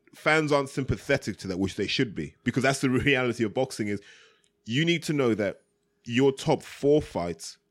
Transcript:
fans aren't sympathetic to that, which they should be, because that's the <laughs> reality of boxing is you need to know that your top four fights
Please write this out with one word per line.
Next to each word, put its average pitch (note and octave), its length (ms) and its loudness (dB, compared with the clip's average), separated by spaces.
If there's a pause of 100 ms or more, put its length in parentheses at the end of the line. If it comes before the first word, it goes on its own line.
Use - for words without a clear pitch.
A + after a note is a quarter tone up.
(140)
fans D#3 380 2
aren't C#3+ 180 2
sympathetic C3 680 -2
to - 100 -12
that, F#2 100 -4
which F#2+ 180 -2
they G2+ 120 -2
should A#2+ 280 0
be, D2+ 280 -8
because B2 200 0
that's C3+ 160 2
the C3+ 100 0
<laughs> B2+ 180 0
reality B2+ 360 2
of G2+ 100 -2
boxing B2+ 340 -2
is G#2 120 -4 (640)
you C3+ 200 0
need E3+ 180 0
to E3 100 -2
know B2+ 220 2
that G2 260 -2 (440)
your B2+ 260 4
top C3+ 320 0
four D3 380 2
fights - 560 -6 (140)